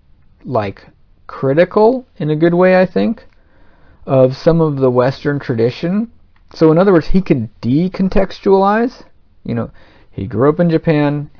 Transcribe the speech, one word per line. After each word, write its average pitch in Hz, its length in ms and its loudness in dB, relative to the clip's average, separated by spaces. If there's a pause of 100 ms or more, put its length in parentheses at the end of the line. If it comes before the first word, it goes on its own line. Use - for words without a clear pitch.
(460)
like, 107 400 -6 (400)
critical 208 800 0 (120)
in 151 120 -6
a 156 60 -2
good 170 180 0
way, 185 260 2
I 185 60 2
think, 208 400 -4 (800)
of 131 320 2
some 165 240 2
of 151 160 -2
the 131 140 2
Western 135 480 -2
tradition. 165 720 -4 (420)
So 160 180 4
in 160 60 2
other 196 160 4
words, 156 140 2
he 190 140 4
can 127 280 -2 (120)
decontextualize. 190 1400 0 (400)
You 120 120 -8
know, 117 160 -6 (400)
he 101 160 -10
grew 120 220 0
up 160 100 0
in 175 100 0
Japan, 147 720 -2